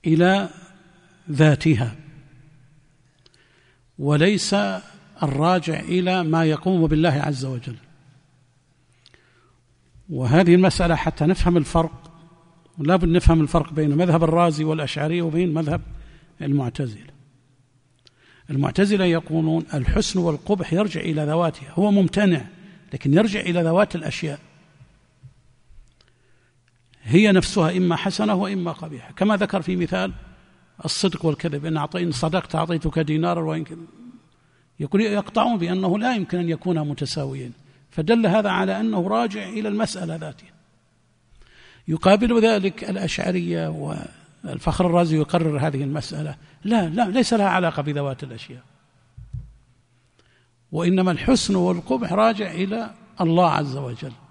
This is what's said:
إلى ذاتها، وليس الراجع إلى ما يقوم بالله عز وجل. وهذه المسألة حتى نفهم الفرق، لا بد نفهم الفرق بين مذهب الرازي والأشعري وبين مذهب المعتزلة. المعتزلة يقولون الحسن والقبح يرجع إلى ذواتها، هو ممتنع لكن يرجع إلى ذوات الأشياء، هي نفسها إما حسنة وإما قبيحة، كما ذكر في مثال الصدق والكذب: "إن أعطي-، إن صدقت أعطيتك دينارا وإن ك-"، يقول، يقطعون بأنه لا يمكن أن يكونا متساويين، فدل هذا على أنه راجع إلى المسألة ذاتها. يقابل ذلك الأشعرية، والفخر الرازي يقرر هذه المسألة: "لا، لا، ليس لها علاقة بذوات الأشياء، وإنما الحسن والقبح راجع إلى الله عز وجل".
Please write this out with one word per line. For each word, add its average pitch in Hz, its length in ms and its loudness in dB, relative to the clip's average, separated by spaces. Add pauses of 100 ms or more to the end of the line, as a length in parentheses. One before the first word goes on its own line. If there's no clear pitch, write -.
إلى 180 440 2 (800)
ذاتها، 139 640 4 (2000)
وليس 151 560 2 (680)
الراجع 156 560 0
إلى 180 440 0
ما 165 220 2
يقوم 165 420 2
بالله 151 380 2
عز 135 200 -4
وجل. 123 300 -8 (2250)
وهذه 156 460 6
المسألة 180 400 4
حتى 151 300 -2
نفهم 175 320 4
الفرق، 165 340 0 (880)
لا 156 160 2
بد 175 120 2
نفهم 165 340 6
الفرق 147 320 0
بين 147 240 0
مذهب 170 260 4
الرازي 160 400 2
والأشعري 156 580 -2
وبين 165 320 0
مذهب 160 280 -2 (600)
المعتزلة. 135 680 -4 (1400)
المعتزلة 185 560 0
يقولون 160 680 0
الحسن 156 460 0
والقبح 170 540 -2
يرجع 196 280 -2
إلى 151 240 -2
ذواتها، 156 480 -2
هو 202 180 2
ممتنع 185 500 4 (520)
لكن 135 200 0
يرجع 202 260 4
إلى 175 220 -2
ذوات 175 340 2
الأشياء، 156 440 -8 (2750)
هي 190 280 6
نفسها 180 460 2
إما 180 180 2
حسنة 208 380 -2
وإما 185 380 -2
قبيحة، 156 400 -14
كما 208 260 0
ذكر 196 240 -2
في 180 140 -4
مثال 185 380 -2 (720)
الصدق - 400 -2
والكذب: 147 400 -2
"إن 160 120 -2
أعطي-، 151 260 -4
إن 170 80 -2
صدقت 160 440 -2
أعطيتك 165 440 -2
دينارا 160 420 0
وإن 160 220 -4
ك-"، 165 140 -14 (1000)
يقول، 175 220 0
يقطعون 214 560 0
بأنه 180 420 0
لا 247 160 0
يمكن 180 240 -4
أن 170 100 -2
يكونا 160 340 -2
متساويين، 135 720 -6 (380)
فدل 214 360 2
هذا 202 220 2
على 190 300 0
أنه 208 280 0
راجع 208 420 -2
إلى 214 180 -6
المسألة 196 480 -4
ذاتها. 156 420 -14 (1300)
يقابل 208 520 4
ذلك 208 480 0
الأشعرية، 180 800 -4
والفخر - 1160 -8
الرازي 170 320 2
يقرر 156 420 -2
هذه 139 240 -4
المسألة: 147 520 -8 (280)
"لا، 202 260 0
لا، 196 200 0
ليس 233 240 2
لها 202 160 2
علاقة 180 320 0
بذوات 143 420 -4
الأشياء، 123 400 -16 (2000)
وإنما 180 400 2
الحسن 196 440 2
والقبح 180 580 -2
راجع 208 380 0
إلى 190 420 -6 (280)
الله 165 280 4
عز 139 280 -2
وجل". 131 340 -10 (200)